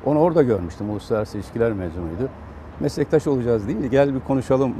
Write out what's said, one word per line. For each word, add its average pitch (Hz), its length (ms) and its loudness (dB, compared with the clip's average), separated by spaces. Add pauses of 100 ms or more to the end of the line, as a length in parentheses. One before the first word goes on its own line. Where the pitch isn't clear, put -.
Onu 147 140 4
orada 165 240 6
görmüştüm. 104 460 0
Uluslararası 104 480 -2
ilişkiler 113 340 0
mezunuydu. 90 580 -4 (500)
"Meslektaş 147 480 0
olacağız," 120 400 2
deyince 151 200 -2
"Gel 139 280 4
bir 131 40 -4
konuşalım." 131 600 0